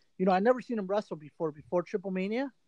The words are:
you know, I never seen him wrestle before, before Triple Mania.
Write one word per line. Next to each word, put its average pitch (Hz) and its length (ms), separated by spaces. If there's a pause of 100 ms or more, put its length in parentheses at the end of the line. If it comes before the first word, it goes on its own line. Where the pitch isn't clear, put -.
(180)
you 185 80
know, 196 60
I 185 80
never 247 200
seen 233 180
him 196 100
wrestle 196 280
before, 151 360
before 160 300
Triple 190 280
Mania. 214 420 (160)